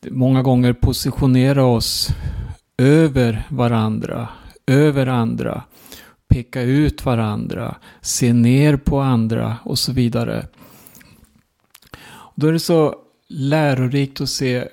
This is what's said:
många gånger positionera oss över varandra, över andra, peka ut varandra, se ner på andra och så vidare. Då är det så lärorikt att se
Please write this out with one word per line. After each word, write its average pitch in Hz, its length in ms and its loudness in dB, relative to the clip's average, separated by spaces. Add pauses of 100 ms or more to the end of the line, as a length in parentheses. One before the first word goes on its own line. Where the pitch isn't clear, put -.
många 131 320 2
gånger 123 320 2
positionera 131 920 2
oss - 440 0 (680)
över 131 720 2
varandra, 117 800 -2 (380)
över 139 400 2
andra, 120 560 -2 (640)
peka 127 340 -2
ut 139 440 0
varandra, 113 720 -4 (260)
se - 320 0
ner 131 440 4
på 139 220 -2
andra 113 640 -2
och - 160 -6
så - 120 -4
vidare. 117 560 -2 (1900)
Då 143 120 0
är 160 60 2
det 165 60 0
så 160 360 2 (320)
lärorikt 139 920 0
att 135 80 -6
se 127 440 -4